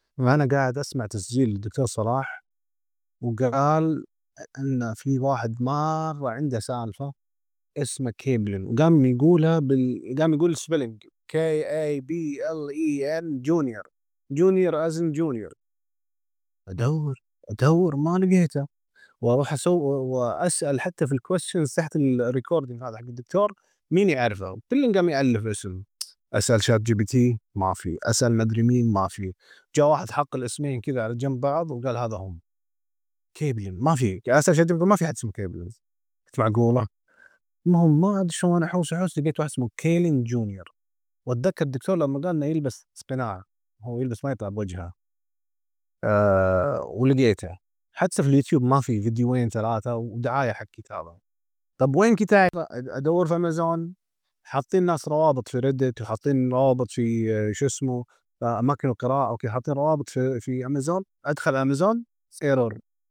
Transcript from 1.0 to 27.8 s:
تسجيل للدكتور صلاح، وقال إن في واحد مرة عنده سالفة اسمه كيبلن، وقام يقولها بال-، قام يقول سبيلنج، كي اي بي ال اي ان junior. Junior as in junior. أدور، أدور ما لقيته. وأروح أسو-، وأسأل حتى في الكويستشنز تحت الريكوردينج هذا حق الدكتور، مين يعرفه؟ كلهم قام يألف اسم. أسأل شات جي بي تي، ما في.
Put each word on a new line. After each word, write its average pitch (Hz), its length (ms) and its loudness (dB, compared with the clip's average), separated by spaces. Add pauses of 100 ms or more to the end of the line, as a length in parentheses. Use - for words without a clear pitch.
تسجيل 117 440 -2
للدكتور 104 360 -4
صلاح، 117 580 -4 (800)
وقال 135 840 0 (540)
إن 127 380 -4
في 135 220 -2
واحد 120 420 -2
مرة 147 680 -2
عنده 127 300 -4
سالفة 123 540 -8 (640)
اسمه 131 340 -4
كيبلن، 104 540 -2
وقام 147 400 4
يقولها 160 540 4
بال-، 127 600 0
قام 160 140 4
يقول 160 240 2
سبيلنج، 123 460 -4 (240)
كي 156 420 -2 (140)
اي 147 180 -2
بي 147 500 -6
ال 151 180 -8
اي 147 480 -2
ان 156 240 -6
junior. 131 420 -2 (480)
Junior 170 580 2
as 160 40 -6
in 165 240 -2
junior. 123 360 -4 (1120)
أدور، 135 540 -2 (280)
أدور 151 460 4
ما 165 220 0
لقيته. 180 500 2 (540)
وأروح 127 320 2
أسو-، 139 140 -2
وأسأل 139 1120 0
حتى 175 260 -2
في 139 60 0
الكويستشنز 165 600 -2
تحت 160 220 -2
الريكوردينج 127 880 0
هذا 113 140 -12
حق 117 60 -16
الدكتور، 147 500 -2 (380)
مين 190 180 4
يعرفه؟ 107 500 -2 (100)
كلهم 247 240 2
قام 175 160 4
يألف 127 360 2
اسم. 101 380 -6 (500)
أسأل 113 300 2
شات 113 180 4
جي 113 120 2
بي 104 120 2
تي، 123 340 2 (160)
ما 95 180 0
في. - 300 -6